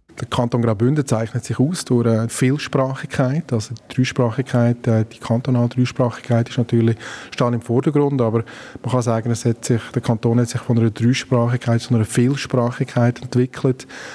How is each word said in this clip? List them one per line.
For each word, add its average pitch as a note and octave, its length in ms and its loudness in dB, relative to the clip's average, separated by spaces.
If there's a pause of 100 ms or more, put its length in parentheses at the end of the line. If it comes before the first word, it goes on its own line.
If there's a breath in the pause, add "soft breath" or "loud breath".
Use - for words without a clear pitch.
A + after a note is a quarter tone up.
(180)
Der A#2+ 100 -8
Kanton B2 340 0
Graubünden A#2+ 440 2
zeichnet A2+ 380 -2
sich - 160 -2
aus E3 240 0
durch A#2+ 220 2
eine A2+ 240 2
Vielsprachigkeit. C3+ 1200 -2
Also A#2 220 -2
die - 220 -16
Dreisprachigkeit, A#2+ 920 2
äh, A2 180 4
die - 140 -10
kantonale A#2+ 500 0
Dreisprachigkeit A#2+ 800 0
ist - 80 -14
natürlich, A#2 400 2 (340 loud breath)
steht A#2+ 220 0
im A#2 80 -2
Vordergrund, C#3 640 2
aber A2+ 200 2 (400 loud breath)
man A#2 100 -4
kann B2+ 100 2
sagen, A2+ 280 0
es A2+ 140 -2
hat A#2 220 -2
sich, A#2 160 0 (120)
der B2 60 -2
Kanton A#2 400 2
hat A#2+ 80 0
sich - 140 -6
von A#2 160 0
einer A2+ 100 4
Dreisprachigkeit A#2 920 0
zu - 120 -2
einer A2 120 2
Vielsprachigkeit B2 1120 0
entwickelt. - 640 -2 (280 loud breath)